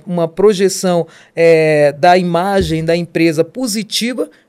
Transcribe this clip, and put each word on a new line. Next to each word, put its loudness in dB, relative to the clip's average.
uma -4
projeção, 0
é, 2
da 4
imagem -2
da 0
empresa 0
positiva -6